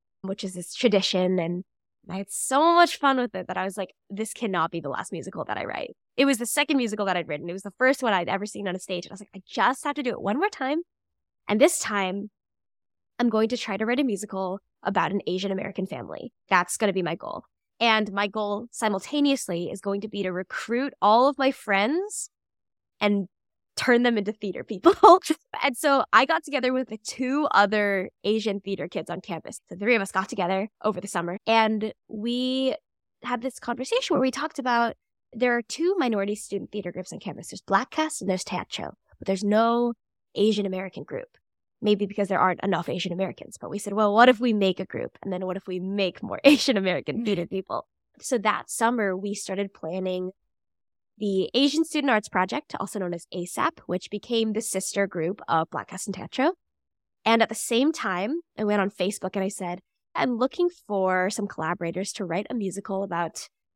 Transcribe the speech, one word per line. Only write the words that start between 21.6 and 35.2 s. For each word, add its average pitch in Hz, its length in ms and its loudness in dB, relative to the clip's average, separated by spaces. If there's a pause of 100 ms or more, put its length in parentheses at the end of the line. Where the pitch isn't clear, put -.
and 202 280 2 (520)
turn 240 240 4
them 240 140 4
into 202 160 -2
theater - 300 -8
people. 226 360 2
<laughs> - 640 6
And 262 120 0
so 277 280 2 (100)
I 247 120 6
got 330 180 -2
together 262 300 -2
with 254 160 -4
the 226 80 -8
two 269 540 -2
other 202 580 2 (140)
Asian 208 360 0
theater 196 280 -6
kids 170 220 -6
on 170 120 -6
campus. - 480 -8
The 185 60 -12
three 202 200 2
of 214 60 2
us 196 100 -6
got 190 180 -2
together 190 400 0 (140)
over 196 180 0
the 202 60 -10
summer, 175 300 -4 (100)
and 220 460 2 (140)
we 254 680 -2 (480)
had 247 180 -4
this 254 180 -6
conversation 262 540 -2
where - 80 4
we 262 100 2
talked 294 280 -6
about 233 360 2 (380)